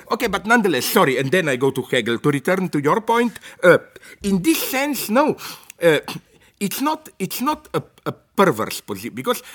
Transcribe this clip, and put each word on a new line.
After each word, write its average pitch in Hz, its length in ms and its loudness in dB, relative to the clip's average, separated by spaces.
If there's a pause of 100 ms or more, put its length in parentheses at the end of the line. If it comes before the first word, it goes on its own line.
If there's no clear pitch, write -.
(100)
okay, 233 160 -2
but 185 180 -4
nonetheless, 196 420 2
sorry, 143 320 4
and 135 120 -2
then 175 180 2
I 131 60 0
go 131 160 2
to 127 120 -6
Hegel. 117 360 -2
To 147 120 2
return 180 400 0
to 151 100 -2
your 160 220 0
point, 233 360 0 (240)
uh, 170 160 8 (460)
in 196 180 0
this 320 180 2
sense, 269 480 -4
no, 247 280 2 (440)
uh, 160 200 4 (580)
it's 202 220 -6
not, 311 360 -4
it's - 240 -6
not 302 320 -4
a, 156 80 -2 (240)
a 151 60 -6
perverse 113 680 -2
position, 101 340 -10
because 131 260 -4 (140)